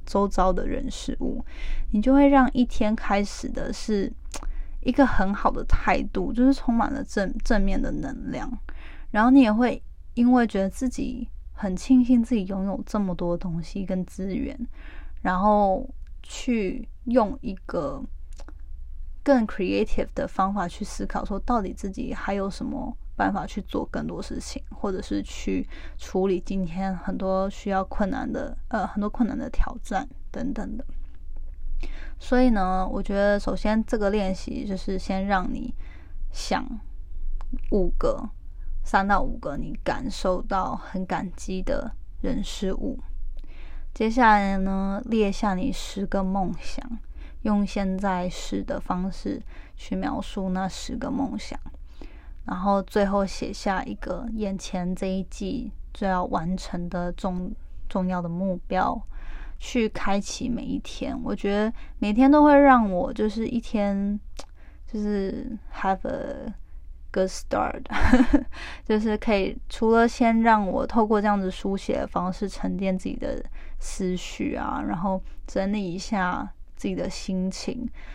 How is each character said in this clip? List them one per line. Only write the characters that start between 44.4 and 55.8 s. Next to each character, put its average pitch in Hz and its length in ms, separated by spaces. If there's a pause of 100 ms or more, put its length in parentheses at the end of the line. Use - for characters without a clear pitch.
呢， 190 480
列 220 260
下 202 220
你 185 180
十 - 360
个 196 160
梦 190 360
想， - 240 (600)
用 208 200
现 190 320
在 185 320
式 196 360
的 - 160
方 185 320
式 - 280 (360)
去 - 200
描 190 240
述 190 300
那 185 180
十 - 300
个 - 140
梦 269 260
想。 - 220 (840)
然 185 120
后 196 260
最 202 220
后 196 200
写 - 280
下 190 300
一 208 120
个 180 380
眼 202 240
前 180 380
这 190 120
一 190 220
季 - 420 (220)